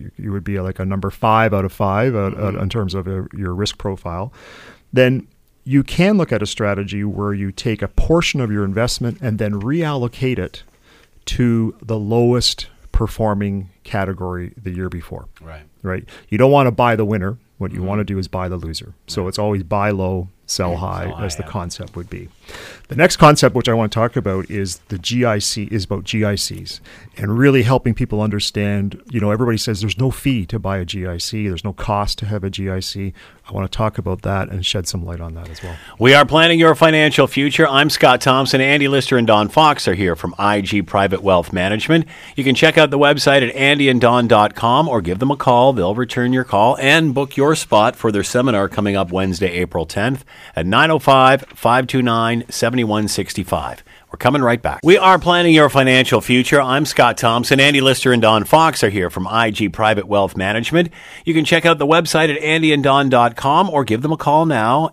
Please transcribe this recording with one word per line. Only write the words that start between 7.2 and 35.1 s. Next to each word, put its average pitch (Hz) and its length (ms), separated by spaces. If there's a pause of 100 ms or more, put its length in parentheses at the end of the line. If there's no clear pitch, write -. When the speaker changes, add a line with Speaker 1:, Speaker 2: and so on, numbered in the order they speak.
Speaker 1:
you 98 180
take 110 300
a 98 60
portion - 520
of 113 100
your 104 140
investment 113 560
and 110 180
then 104 220
reallocate 131 800
it - 240 (640)
to 117 560
the 110 160
lowest 117 720 (240)
performing 101 800 (140)
category 90 760
the 98 100
year 90 180
before. - 380 (140)
Speaker 2:
Right. 80 220 (200)
Speaker 1:
Right? 92 220 (240)
You 104 100
don't 131 120
wanna 135 220
buy 117 240
the 110 80
winner. 104 340 (200)
What 92 140
you 92 60
Speaker 2:
Mm-hmm. 92 80
Speaker 1:
wanna 101 180
do 98 140
is 90 80
buy 92 220
the 92 80
loser. 82 380 (120)
So - 160
Speaker 2:
Right. 90 60
Speaker 1:
it's 95 100
always 104 240
buy 101 280
low, 92 380 (180)
sell 90 260
Speaker 2:
Yeah, 85 60
Speaker 1:
high, 90 260
Speaker 2:
sell 85 120
high, 92 80
Speaker 1:
as 92 120
the 101 80
Speaker 2:
yeah. - 60
Speaker 1:
concept 87 440
would 87 160
be. 90 180 (600)
The 120 80
next - 220
concept, 147 360
which 123 140
I 113 60
wanna 113 160
talk 117 260
about, 95 340
is 98 280 (100)
the 98 100
G 120 260
I 110 140
C, 101 320
is 101 140
about 101 200
G 107 200
I 104 100
Cs 95 460 (360)
and 104 220
really 135 240
helping 123 320
people 110 260
understand, 101 800 (100)
you 120 100
know, 104 100
everybody 113 280
says 104 220
there's 104 180
no 131 120
fee 123 360
to 117 120
buy 98 200
a 90 60
G 92 220
I 87 120
C, 107 280
there's 90 180
no 101 80
cost 101 460
to 107 80
have 101 160
a 98 80
G 98 180
I 95 120
C. 98 320 (360)
I - 40
wanna 98 160
talk 110 300
about 95 240
that 98 260
and 92 180
shed 92 220
some 87 160
light 85 160